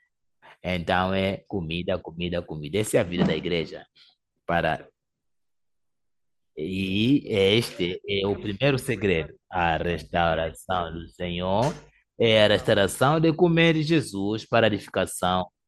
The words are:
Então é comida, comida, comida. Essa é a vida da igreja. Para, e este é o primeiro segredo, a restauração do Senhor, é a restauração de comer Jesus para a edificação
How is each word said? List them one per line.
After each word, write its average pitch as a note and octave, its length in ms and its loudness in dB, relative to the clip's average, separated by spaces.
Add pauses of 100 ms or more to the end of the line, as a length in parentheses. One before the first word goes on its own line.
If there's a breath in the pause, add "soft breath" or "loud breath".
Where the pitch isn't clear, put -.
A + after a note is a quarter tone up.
(640 loud breath)
Então F2+ 500 0
é F#2+ 320 -2
comida, F2 540 -4
comida, F2 420 -6
comida. D2+ 360 -8
Essa G#2+ 180 -2
é C3 60 4
a - 20 0
vida F2+ 220 0
da E2 100 0
igreja. D#2+ 500 -6 (600 soft breath)
Para, E2 420 -2 (1700)
e F#2+ 720 0
este F#2+ 800 2
é G2 180 -2
o G2+ 140 -2
primeiro B2+ 400 0
segredo, F#2+ 580 -2 (120)
a E2+ 260 0
restauração E2 1160 -2
do E2+ 160 -12
Senhor, F#2 680 -2 (420 soft breath)
é A2 280 6
a - 20 4
restauração G#2 720 2
de D#3+ 140 2
comer E3 480 4
Jesus A2 640 -2
para A2+ 220 4
a - 20 6
edificação F#2 800 -2 (180)